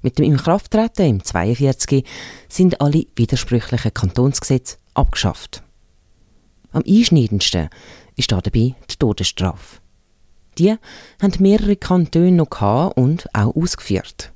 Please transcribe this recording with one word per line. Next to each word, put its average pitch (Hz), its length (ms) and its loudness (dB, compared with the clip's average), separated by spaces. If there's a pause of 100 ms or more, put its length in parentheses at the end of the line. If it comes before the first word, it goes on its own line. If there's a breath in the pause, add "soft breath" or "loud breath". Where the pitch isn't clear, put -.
Mit - 160 -2
dem 147 80 4
Inkrafttreten 185 800 0
im 101 180 0
zweiundvierzig 127 800 0 (460 loud breath)
sind 185 320 2
alle 147 240 2 (100)
widersprüchlichen 117 800 -2
Kantonsgesetze 127 800 -2 (160)
abgeschafft. - 720 -2 (1080)
Am 156 160 -2
einschneidendsten 120 840 2 (440 loud breath)
ist - 160 -4
da 92 120 0
dabei 117 320 0 (160)
die - 80 -12
Todesstrafe. - 800 -4 (800)
Die 180 120 4
haben - 680 -4
mehrere 202 380 2
Kantone 180 560 2
noch 165 180 2
gehabt 117 480 0
und 139 360 0
auch 107 220 0
ausgeführt. - 800 -6